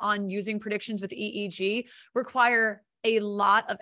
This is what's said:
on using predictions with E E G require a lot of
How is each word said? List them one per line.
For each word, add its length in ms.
on 260
using 300
predictions 420
with 120
E 40
E 320
G 400
require 680
a 160
lot 500
of 120